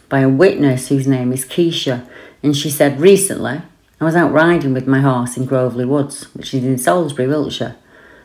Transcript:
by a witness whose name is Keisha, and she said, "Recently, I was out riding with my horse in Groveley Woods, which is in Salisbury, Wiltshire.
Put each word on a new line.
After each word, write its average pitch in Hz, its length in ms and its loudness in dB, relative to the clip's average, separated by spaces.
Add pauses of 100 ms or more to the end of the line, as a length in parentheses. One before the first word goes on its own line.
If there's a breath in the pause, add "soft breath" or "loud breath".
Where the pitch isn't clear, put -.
by 139 100 0
a 135 100 4
witness 135 600 2
whose 135 180 0
name 127 240 0
is 127 140 -6
Keisha, 160 600 -2 (380 loud breath)
and 143 120 2
she 151 140 -4
said, 143 300 0
"Recently, 170 600 2 (400)
I - 20 -2
was 160 120 0
out 170 180 2
riding 151 400 2
with 127 140 -4
my 135 120 2
horse 127 380 0
in 131 100 -4
Groveley 127 400 -2
Woods, 143 360 -2 (120)
which - 180 -10
is 131 120 -2
in 131 120 0
Salisbury, 147 500 -2
Wiltshire. 135 480 -4 (500 soft breath)